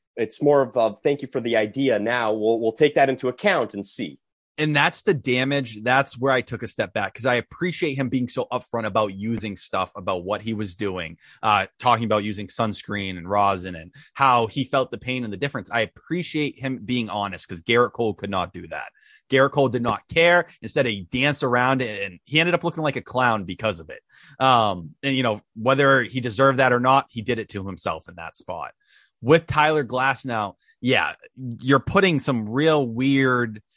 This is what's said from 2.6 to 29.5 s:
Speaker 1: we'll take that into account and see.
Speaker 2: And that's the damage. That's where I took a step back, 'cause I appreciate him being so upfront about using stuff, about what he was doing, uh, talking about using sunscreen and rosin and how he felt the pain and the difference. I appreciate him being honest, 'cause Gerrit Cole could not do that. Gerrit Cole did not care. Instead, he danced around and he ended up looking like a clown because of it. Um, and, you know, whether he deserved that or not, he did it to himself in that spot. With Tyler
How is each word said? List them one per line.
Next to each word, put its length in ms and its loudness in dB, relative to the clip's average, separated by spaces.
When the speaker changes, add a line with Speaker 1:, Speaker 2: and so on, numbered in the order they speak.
Speaker 1:
we'll 100 0
take 240 2
that 140 6
into 180 -2
account 480 0
and 100 -6
see. 360 -10
Speaker 2:
And 140 0
that's 280 2
the 120 2
damage. 680 -2
That's 340 2
where 140 2
I 80 2
took 240 -8
a 20 -6
step 260 -6
back, 220 -4
'cause 120 -8
I 80 4
appreciate 600 -2
him 140 -2
being 200 -2
so 220 -6
upfront 360 -4
about 280 0
using 420 -6
stuff, 380 -6
about 300 -4
what 180 -4
he 100 -6
was 220 -6
doing, 420 -6
uh, 220 2
talking 260 2
about 200 0
using 240 -6
sunscreen 680 -4
and 140 -10
rosin 460 0
and 180 -18
how 340 4
he 160 -4
felt 260 0
the 80 -8
pain 240 -6
and 100 -8
the 40 -8
difference. 340 -8
I 120 0
appreciate 760 -6
him 260 -6
being 240 -2
honest, 400 -6
'cause 140 -10
Gerrit 300 4
Cole 220 -2
could 160 -8
not 220 -2
do 140 -14
that. 240 -12
Gerrit 220 4
Cole 160 2
did 140 -2
not 260 -2
care. 400 4
Instead, 260 0
he 220 -4
danced 360 0
around 360 2
and 440 -6
he 160 0
ended 160 2
up 80 -6
looking 180 -4
like 140 -2
a 40 -4
clown 440 0
because 340 -4
of 120 -16
it. 100 -16
Um, 600 2
and, 120 -2
you 60 0
know, 180 0
whether 480 4
he 160 -6
deserved 400 2
that 140 4
or 80 4
not, 300 4
he 120 -8
did 160 -2
it 120 -8
to 140 -8
himself 440 -8
in 80 -20
that 180 -14
spot. 380 -12
With 260 4
Tyler 380 2